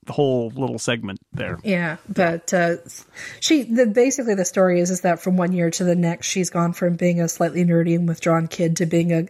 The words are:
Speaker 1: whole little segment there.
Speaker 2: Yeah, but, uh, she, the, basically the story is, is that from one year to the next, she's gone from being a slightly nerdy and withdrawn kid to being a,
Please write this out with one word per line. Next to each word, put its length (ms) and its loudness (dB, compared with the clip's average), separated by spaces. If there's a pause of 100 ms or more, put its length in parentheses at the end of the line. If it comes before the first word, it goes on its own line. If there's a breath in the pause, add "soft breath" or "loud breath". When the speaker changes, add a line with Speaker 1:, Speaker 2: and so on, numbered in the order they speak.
Speaker 1:
whole 460 0
little 220 -4
segment 420 -4 (140)
there. 300 -8
Speaker 2:
Yeah, 340 -2 (120)
but, 440 -2
uh, 220 2 (640 loud breath)
she, 240 2
the, 240 2
basically 480 2
the 100 0
story 360 2
is, 100 0
is 100 -4
that 200 0
from 160 0
one 160 0
year 180 2
to 140 -4
the 100 2
next, 320 0
she's 220 -2
gone 240 0
from 220 0
being 260 0
a 80 0
slightly 360 -2
nerdy 300 4
and 120 0
withdrawn 400 0
kid 300 -2
to 80 0
being 280 0
a, 160 0